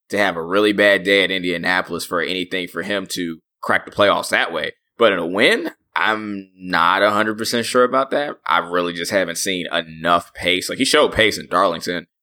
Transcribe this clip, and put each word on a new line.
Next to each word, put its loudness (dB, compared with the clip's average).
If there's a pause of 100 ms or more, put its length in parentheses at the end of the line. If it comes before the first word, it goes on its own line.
to -2
have 2
a -6
really 2
bad 4
day 4
at 0
Indianapolis -2
for -4
anything -4
for -8
him -4
to -6 (240)
crack -2
the -18
playoffs 2
that 0
way. -4 (260)
But 6
in 0
a -2
win, 2 (240)
I'm -4
not 2
a 4
hundred 0
percent -2
sure 2
about 0
that. -4 (100)
I 2
really -2
just -6
haven't 0
seen -4
enough -2
pace. -2
Like, -8
he 0
showed 2
pace 2
in -12
Darlington -2 (140)